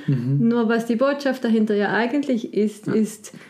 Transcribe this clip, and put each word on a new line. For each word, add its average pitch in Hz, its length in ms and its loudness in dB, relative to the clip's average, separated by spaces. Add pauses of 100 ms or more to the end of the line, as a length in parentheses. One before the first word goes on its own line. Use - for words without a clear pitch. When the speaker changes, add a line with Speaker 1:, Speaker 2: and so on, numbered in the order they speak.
Speaker 1:
Mhm. 139 400 2
Speaker 2:
Nur 233 200 2
was 226 180 0
die 233 100 0
Botschaft 269 480 0
dahinter 214 320 2
ja 202 160 0
eigentlich 247 600 -2
ist, 208 360 -2
Speaker 1:
Ja. - 60 0
Speaker 2:
ist, - 380 -2 (180)